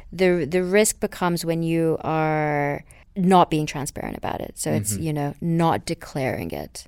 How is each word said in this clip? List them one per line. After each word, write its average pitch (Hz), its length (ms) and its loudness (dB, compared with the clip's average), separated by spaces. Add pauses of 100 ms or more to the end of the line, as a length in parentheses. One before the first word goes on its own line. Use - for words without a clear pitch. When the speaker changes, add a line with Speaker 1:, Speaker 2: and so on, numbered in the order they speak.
(100)
Speaker 1:
the, 180 400 2
the 185 140 2
risk 208 360 4
becomes 175 440 -2
when 165 180 0
you 165 380 2
are 151 840 0 (320)
not 185 360 6
being 151 160 0
transparent - 500 -8
about - 240 -6
it. - 160 -10
So 156 160 -4
it's, - 220 -2
Speaker 2:
Mm-hmm. - 80 -6
Speaker 1:
you 160 100 -2
know, 143 300 -4
not 165 420 0
declaring 113 680 -6
it. - 360 -10